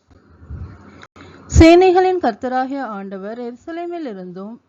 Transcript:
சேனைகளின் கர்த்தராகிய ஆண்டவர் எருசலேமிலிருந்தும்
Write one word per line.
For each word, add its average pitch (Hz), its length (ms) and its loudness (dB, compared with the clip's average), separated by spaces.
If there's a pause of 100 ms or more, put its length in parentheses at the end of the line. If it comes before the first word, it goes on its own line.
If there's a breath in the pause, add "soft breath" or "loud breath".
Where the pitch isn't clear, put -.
(1600 loud breath)
சேனைகளின் 359 640 6
கர்த்தராகிய 254 600 -4
ஆண்டவர் 202 580 -12
எருசலேமிலிருந்தும் 240 1160 -12 (120)